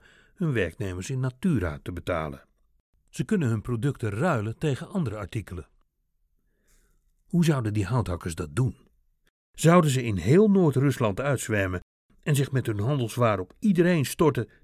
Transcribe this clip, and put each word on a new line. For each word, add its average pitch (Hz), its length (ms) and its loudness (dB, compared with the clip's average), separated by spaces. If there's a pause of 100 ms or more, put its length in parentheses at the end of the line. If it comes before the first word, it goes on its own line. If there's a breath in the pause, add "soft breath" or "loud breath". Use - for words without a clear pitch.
(340 soft breath)
hun 160 180 -2
werknemers 92 580 -4
in 131 100 -4
natura 117 600 -2
te 92 100 -10
betalen. 80 560 -6 (600)
Ze - 160 -6
kunnen 175 240 0
hun 110 140 -2
producten 120 480 -4
ruilen 117 480 -2
tegen 151 300 -4
andere 123 280 -4
artikelen. 95 520 -10 (1600)
Hoe 170 180 2
zouden 127 300 0
die 104 100 0
houthakkers 92 500 -4
dat 76 220 -8
doen? 120 200 -2 (760)
Zouden 160 380 4
ze 127 120 0
in 110 140 -2
heel 156 340 6
Noord-Rusland 135 720 2
uitzwermen 107 600 -2 (420)
en 151 120 0
zich 135 180 0
met 127 140 -2
hun 107 120 -4
handelswaar 117 600 0
op 92 200 -8
iedereen 175 460 2
storten 131 440 0 (160 soft breath)